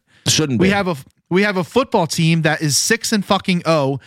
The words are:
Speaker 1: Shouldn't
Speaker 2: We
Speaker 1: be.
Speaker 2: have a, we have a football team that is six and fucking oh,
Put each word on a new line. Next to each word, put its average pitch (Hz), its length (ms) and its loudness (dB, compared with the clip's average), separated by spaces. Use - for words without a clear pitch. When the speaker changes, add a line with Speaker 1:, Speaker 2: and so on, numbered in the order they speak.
Speaker 1:
Shouldn't 139 320 0
Speaker 2:
We 190 80 4
Speaker 1:
be. 196 60 4
Speaker 2:
have 202 140 -2
a, 165 100 -4
we 185 140 2
have 208 140 0
a 180 60 -2
football 220 440 0
team 165 340 0
that 151 200 0
is 147 140 0
six - 380 -2
and 202 100 0
fucking 185 420 0
oh, 139 420 0